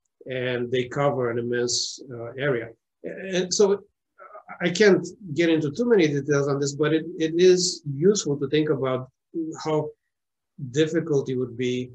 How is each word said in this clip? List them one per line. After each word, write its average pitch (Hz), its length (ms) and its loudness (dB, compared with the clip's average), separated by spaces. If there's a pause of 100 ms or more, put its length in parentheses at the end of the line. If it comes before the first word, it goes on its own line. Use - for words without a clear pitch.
(260)
and 127 460 -4
they 127 120 0
cover 127 460 0
an 117 80 -2
immense, 120 640 -4 (120)
uh, 117 240 -12
area. 127 340 -4 (340)
And 180 500 -4
so 202 300 4 (760)
I 175 100 2
can't 185 360 6 (280)
get 165 160 4
into 156 200 2
too 240 180 -2
many 190 200 6
details 143 400 0
on 139 100 0
this, 139 160 -2
but 147 180 2
it, 160 120 0 (140)
it 160 200 -2
is 180 440 4 (120)
useful 156 440 2
to 139 100 -4
think 151 220 0
about 131 380 -2 (540)
how 151 280 -2 (800)
difficult 156 560 0
it 131 80 -2
would 117 200 -4
be 123 380 -2